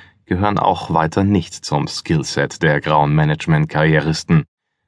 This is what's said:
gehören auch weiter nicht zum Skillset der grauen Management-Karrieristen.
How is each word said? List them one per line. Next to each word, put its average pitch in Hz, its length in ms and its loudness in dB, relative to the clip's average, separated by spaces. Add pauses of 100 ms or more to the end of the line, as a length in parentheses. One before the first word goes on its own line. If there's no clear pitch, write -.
(260)
gehören 101 340 0
auch 87 340 0
weiter 82 300 0
nicht 98 320 0
zum 71 320 -4
Skillset - 760 -4
der 73 200 2
grauen 76 340 2
Management-Karrieristen. 78 1300 0 (440)